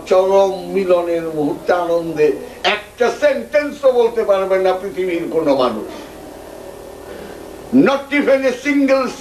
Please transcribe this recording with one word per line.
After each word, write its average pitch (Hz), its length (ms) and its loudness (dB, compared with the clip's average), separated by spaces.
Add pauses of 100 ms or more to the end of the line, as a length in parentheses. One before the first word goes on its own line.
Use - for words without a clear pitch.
চরম 185 680 2
মিলনের 175 480 2 (140)
মুহূর্তে 147 380 0
আনন্দে 165 580 2 (320)
একটা 208 560 0
সেন্টেন্সও 277 720 2
বলতে 226 320 2
পারবে 190 340 2
না 185 160 2
পৃথিবীর 185 580 -4
কোনো 151 240 2
মানুষ। 113 320 -2 (1900)
Not 277 460 4
even 269 200 2
a 262 260 -2
single 269 380 2 (160)